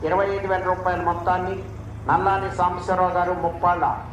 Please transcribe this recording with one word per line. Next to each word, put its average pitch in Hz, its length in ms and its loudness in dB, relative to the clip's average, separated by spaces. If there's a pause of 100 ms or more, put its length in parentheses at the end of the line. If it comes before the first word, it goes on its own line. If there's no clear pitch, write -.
(100)
ఇరవై 196 260 2
ఐదు 196 160 -4
వేల 185 100 0 (100)
రూపాయల 180 380 0
మొత్తాన్ని 180 460 0 (560)
నల్లాని 190 480 2
సాంబశివరావు 180 580 2
గారు 180 160 0 (100)
ముప్పాళ్ళ 170 520 2 (160)